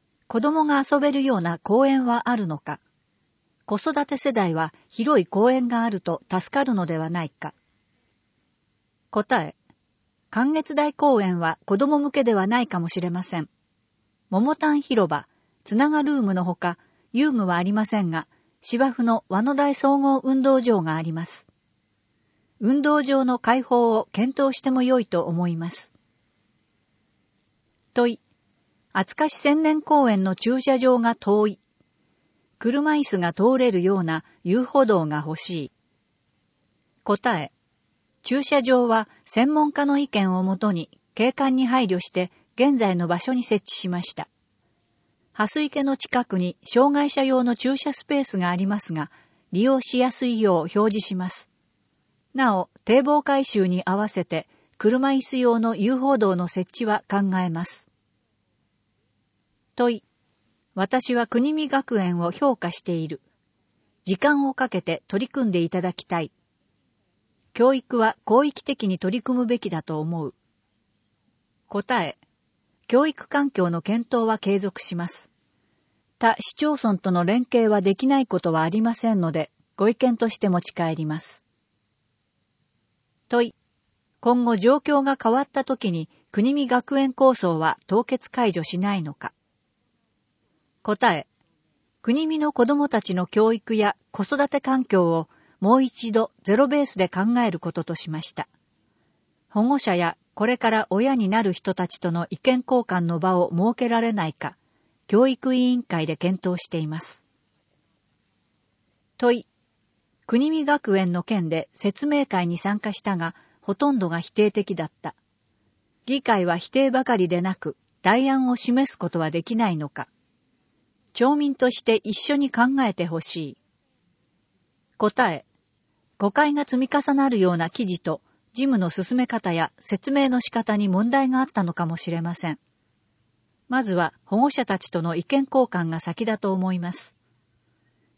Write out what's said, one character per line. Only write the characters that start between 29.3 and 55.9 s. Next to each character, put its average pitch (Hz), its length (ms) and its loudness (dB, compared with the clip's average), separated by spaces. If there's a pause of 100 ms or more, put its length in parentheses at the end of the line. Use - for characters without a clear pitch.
千 294 260 2
年 311 180 2
公 285 300 2
園 196 120 2
の 190 140 -2
駐 254 240 -2
車 269 160 2
場 254 220 4
が 233 160 0
遠 214 320 2
い。 208 140 -6 (1000)
車 285 340 0
椅 294 120 2
子 202 140 -2
が 170 140 -2
通 247 260 4
れ 247 120 2
る 185 120 2
よ 190 160 2
う 180 60 -2
な 160 180 -4 (220)
遊 214 200 2
歩 269 200 4
道 190 220 4
が 151 200 -4
欲 156 100 -6
し - 140 -4
い。 156 220 -8 (1300)
答 202 360 0
え。 139 120 -6 (680)
駐 269 200 0
車 277 200 2
場 247 240 2
は 220 220 0 (160)
専 262 280 2
門 302 200 2
家 285 140 0
の 285 120 2
意 285 100 -2
見 190 260 0
を 185 80 0
も 190 140 0
と 208 160 -2
に 165 180 -6 (240)
景 254 180 0
観 269 240 0
に 262 100 2
配 247 200 2
慮 180 140 -2
し - 100 -8
て 180 200 -4 (240)
現 269 240 2
在 196 180 2
の 175 120 0
場 180 100 0
所 262 140 -2
に 247 100 0
設 214 220 0
置 - 100 0
し - 140 0
ま 180 140 -4
し - 120 -4
た。 156 140 -10 (1080)
蓮 214 280 -2
池 233 200 -4
の 175 140 -2
近 - 280 -2
く - 140 -4
に 180 260 -2
障 277 300 4
害 285 160 2
者 277 140 0
用 262 180 2
の 240 140 0
駐 262 200 -2
車 285 160 -4
ス - 120 -10
ペ 285 160 0
ー 269 40 -2
ス 208 140 -4
が 180 120 0
あ 180 60 -2
り 190 120 -2
ま 208 100 -2
す 180 140 -6
が、 151 180 -6 (400)
利 190 140 0
用 262 160 4
し 247 180 -2
や 247 140 2
す - 140 -4
い 233 140 -2
よ 202 140 4
う 170 60 2
表 208 320 0
示 208 80 -2
し 196 160 -2
ま 180 120 -4
す。 - 220 -8 (840)
な 254 220 2
お、 180 140 -4 (140)
堤 247 180 6
防 294 220 2
改 277 200 0
修 202 220 0
に 180 180 0
合 185 120 -2
わ 208 120 -2
せ 185 160 -4
て - 240 -6 (300)
車 254 300 2
椅 269 140 0
子 262 160 -4
用 240 200 2
の 226 160 0
遊 233 240 0